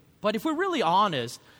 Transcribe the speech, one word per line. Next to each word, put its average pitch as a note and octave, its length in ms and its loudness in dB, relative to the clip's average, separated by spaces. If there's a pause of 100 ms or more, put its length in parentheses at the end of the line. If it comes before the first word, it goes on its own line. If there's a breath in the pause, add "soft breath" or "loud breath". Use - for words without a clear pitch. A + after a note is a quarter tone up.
(200)
But G#3+ 160 0
if A3 80 -4
we're D#4+ 100 -2
really E4+ 280 -2
honest, E3 580 0 (200 loud breath)